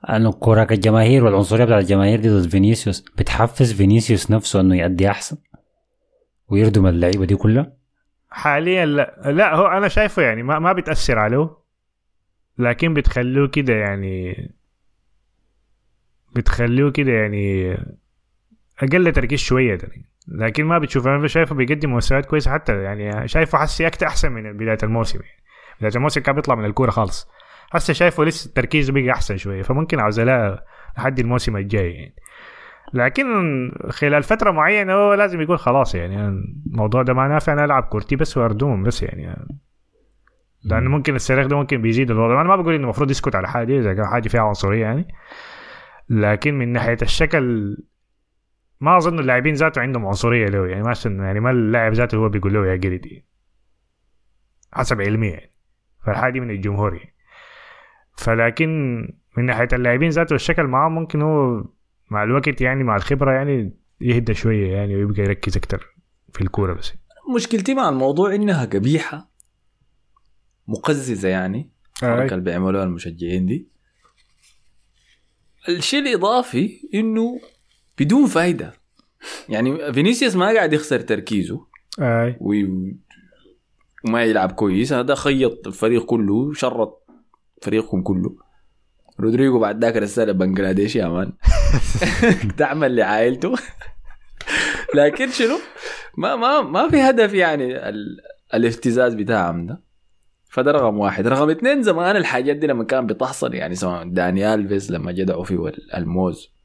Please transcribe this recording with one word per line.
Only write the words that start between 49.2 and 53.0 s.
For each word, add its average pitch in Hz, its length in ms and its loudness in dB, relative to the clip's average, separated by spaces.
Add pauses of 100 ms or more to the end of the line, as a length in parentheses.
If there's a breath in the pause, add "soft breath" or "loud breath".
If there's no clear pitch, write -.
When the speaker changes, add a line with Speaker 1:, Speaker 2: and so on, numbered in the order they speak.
Speaker 2:
ذاته 156 260 0
عندهم 120 260 -2
عنصرية 113 400 2
له، 98 200 0
يعني، 95 160 -4
ما 113 80 -2
عشان، 110 280 -4
يعني، 98 220 -2
ما 120 100 0
اللاعب 113 420 2
ذاته 117 260 0
هو 110 100 2
بيقول 101 260 0
له: 104 120 2
"يا 92 60 0
قردي"، 92 520 -6 (1500)